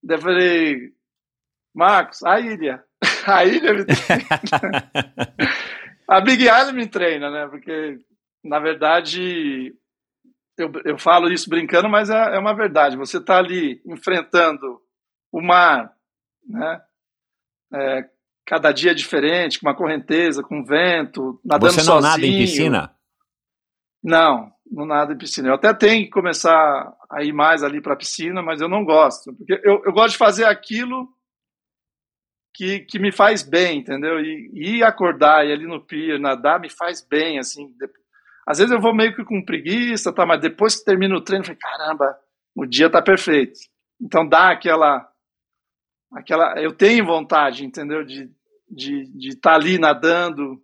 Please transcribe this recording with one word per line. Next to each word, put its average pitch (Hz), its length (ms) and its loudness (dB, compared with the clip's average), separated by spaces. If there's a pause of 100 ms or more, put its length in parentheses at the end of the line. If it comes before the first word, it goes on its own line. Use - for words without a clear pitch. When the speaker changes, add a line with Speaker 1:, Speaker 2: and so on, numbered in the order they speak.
Speaker 1:
Daí 160 160 -4
eu 156 40 -6
falei, 165 720 0 (800)
"Marcos, 180 480 0
a 190 160 2
Ilha." 165 440 -8 (180)
<laughs> - 260 -4
A 190 180 4
Ilha 240 280 0
me 202 120 -4
treina. - 560 -2 (800)
<laughs> - 880 -8
A 190 140 4
Big 240 220 2
Island 254 300 4
me 240 140 -6
treina, 165 420 -4
né? 147 180 -8
Porque, 151 520 -10 (440)
na 151 160 -4
verdade, 156 1160 -4 (840)
eu, 160 140 -6 (120)
eu 151 140 -4
falo 175 340 4
isso 175 180 -6
brincando, 170 380 0
mas 208 220 0
é, 220 260 0
é 196 40 0
uma 214 160 -2
verdade. 151 420 2
Você 139 260 -8
tá 190 140 4
ali 175 480 -2
enfrentando 160 960 -2 (500)
o 165 100 -8
mar, 170 520 2 (540)
né? 160 340 -8 (920)
É, 135 360 -6 (360)
cada 156 260 2
dia 165 200 2
é 165 40 2
diferente, 160 640 -2
com - 80 -4
uma 139 80 -2
correnteza, 156 680 -2
com 147 220 -10
vento, 147 800 -2
nadando 147 260 4
Speaker 2:
Você 175 120 2
não 160 180 6
Speaker 1:
sozinho. - 0 - (100)
Speaker 2:
nada 160 140 0
em - 140 2
piscina? 147 560 -2 (1080)
Speaker 1:
Não, 156 480 2 (200)
não 147 160 -8
nado 147 260 0
em 139 40 -10
piscina. 131 320 -6
Eu 135 40 4
até 208 200 2
tenho 214 320 4
que - 60 -20
começar 160 800 2 (200)
a 147 120 -8
ir 151 100 -4
mais 147 300 2
ali 143 180 -4
pra 143 140 -4
piscina, 175 460 -8
mas 160 200 -6
eu 165 60 -4
não 202 160 -2
gosto. 156 520 2
Porque - 180 -4 (100)
eu, 202 220 4
eu 190 80 0
gosto 214 200 4
de - 40 -10
fazer 214 280 4
aquilo 247 640 -2 (1400)
que, 190 300 -8
que - 180 -14
me 196 120 0
faz 208 320 2
bem, 160 360 0
entendeu? 143 400 -6
E, 156 340 -10
e 214 300 -4
acordar, 156 640 4
ir 147 60 -2
ali 151 140 -8
no 165 120 -10
pier, 156 400 -6
nadar, 143 400 -2
me 160 100 -14
faz 170 380 -10
bem, 156 320 -2
assim. 143 280 -12 (100)
De-, 135 120 -14 (560)
às 151 120 -4
vezes 214 160 2
eu 226 80 0
vou 233 120 2
meio 220 220 0
que 220 80 -10
com 196 220 -6
preguiça, 214 680 -4
tá? 175 140 0
Mas 165 160 0
depois 202 340 0
que - 80 -16
termina 190 320 0
o 180 60 -4
treino, 190 220 -4
eu - 20 -8
falei, 170 160 -14
"Caramba, 147 560 -4 (380)
o 139 100 -8
dia 131 240 2
tá 165 120 4
perfeito." 160 560 2 (440)
Então 165 260 -2
dá 165 220 6
aquela... 160 580 0 (1040)
aquela... 160 500 -2
Eu 160 120 -4
tenho 220 320 4
vontade, 151 580 0
entendeu? 147 400 -8
De, 135 260 -16 (400)
de, 139 360 -8 (120)
de 131 200 -12
tá 160 160 6
ali 160 240 2
nadando. 160 880 0